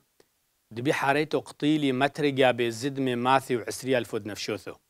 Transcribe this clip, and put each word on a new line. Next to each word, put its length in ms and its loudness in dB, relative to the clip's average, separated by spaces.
دبي 220 -2
حاريتو 460 0
قطيلي 520 0
مترقا 600 2
بزدمي 640 -2
ماثي 400 2
وعسرية 420 -2
ألف 160 -4
ودنفشوثو. 640 -8